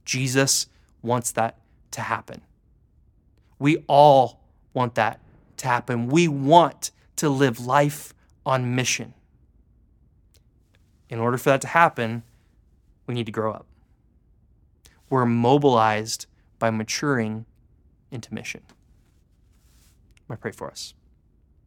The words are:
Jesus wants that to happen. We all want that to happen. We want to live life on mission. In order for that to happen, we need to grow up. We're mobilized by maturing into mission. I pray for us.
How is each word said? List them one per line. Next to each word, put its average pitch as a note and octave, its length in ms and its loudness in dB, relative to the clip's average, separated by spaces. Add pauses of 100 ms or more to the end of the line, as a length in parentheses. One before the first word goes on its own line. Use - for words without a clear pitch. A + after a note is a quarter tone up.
Jesus C3 600 0 (340)
wants A#2 300 -2
that A2+ 260 -4 (340)
to B2 100 -12
happen. - 400 -8 (1160)
We D3+ 300 0
all C#3 540 6 (320)
want A#2+ 220 -2
that A2 240 0 (380)
to C3+ 100 -8
happen. A#2+ 400 -2
We E3 200 2
want C#3+ 640 2 (260)
to D#3+ 120 -2
live C3 300 0
life C#3+ 540 -2 (320)
on B2+ 300 -2
mission. A#2+ 380 -4 (2000)
In A#2 100 -10
order A#2+ 180 0
for C3+ 120 -2
that C3+ 120 2
to - 60 -10
happen, A#2 560 0 (840)
we A#2+ 80 -6
need A#2 100 -4
to A2 60 -10
grow A2 200 -4
up. - 140 -12 (1400)
We're B2+ 160 2
mobilized A#2 1040 2 (320)
by A2+ 100 0
maturing A2 760 -4 (640)
into B2 220 -14
mission. - 280 -12 (1700)
I A2+ 60 -12
pray A2 160 -10
for - 180 -12
us. - 240 -16 (720)